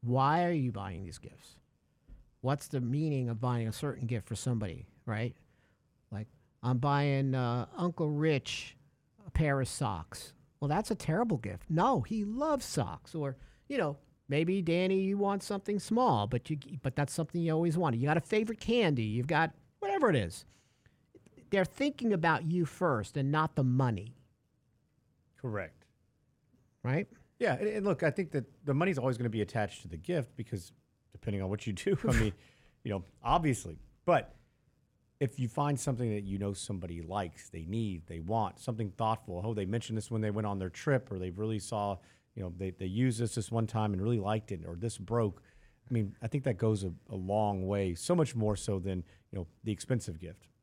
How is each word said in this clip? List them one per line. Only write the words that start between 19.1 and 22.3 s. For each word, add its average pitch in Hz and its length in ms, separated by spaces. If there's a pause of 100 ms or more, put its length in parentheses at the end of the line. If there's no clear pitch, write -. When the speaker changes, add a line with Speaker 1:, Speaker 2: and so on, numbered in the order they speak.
Speaker 1:
got 160 260 (240)
whatever 392 320
it 160 60
is. 98 280 (1040)
They're 196 140
thinking 262 480
about 165 380